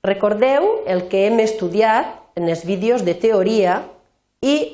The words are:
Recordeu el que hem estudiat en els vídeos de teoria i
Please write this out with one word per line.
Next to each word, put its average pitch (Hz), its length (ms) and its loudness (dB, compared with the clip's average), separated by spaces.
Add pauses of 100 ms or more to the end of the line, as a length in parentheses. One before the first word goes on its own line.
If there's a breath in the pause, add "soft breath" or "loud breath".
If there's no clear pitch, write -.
Recordeu 254 760 0 (100)
el 180 160 -2
que 196 220 0
hem 226 100 2
estudiat 220 760 0 (180)
en 170 160 -4
els 165 160 -4
vídeos 202 400 0
de 175 80 0
teoria 196 640 2 (640)
i 277 140 2 (180)